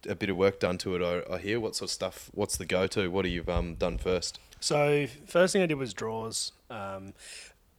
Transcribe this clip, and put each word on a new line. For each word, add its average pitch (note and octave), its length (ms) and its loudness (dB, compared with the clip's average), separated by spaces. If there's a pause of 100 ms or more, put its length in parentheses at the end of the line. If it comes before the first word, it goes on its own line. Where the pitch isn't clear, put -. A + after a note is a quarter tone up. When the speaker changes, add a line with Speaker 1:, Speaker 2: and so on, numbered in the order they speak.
Speaker 1:
a G2+ 80 -2
bit G2+ 140 -4
of F2+ 80 0
work G2 220 4
done F2+ 200 2
to F#2 160 -2
it, F2 340 0
I, F2+ 60 -2
I - 40 -4
hear. G2+ 200 -2
What A2 160 -4
sort F#2+ 140 -6
of - 40 -4
stuff, - 400 -6
what's - 240 -2
the F#2 80 -6
go-to? F#2 440 2
What F#2 160 0
have F2+ 80 0
you, E2+ 140 -4
um, F2 280 0
done E2+ 220 0
first? - 420 -2 (200)
Speaker 2:
So D3 480 4 (180)
first F3 280 4
thing G3 80 6
I F3+ 40 6
did D#3 100 2
was C3 180 -4
drawers. A2+ 580 -6 (180)
Um, G2 440 -8 (640)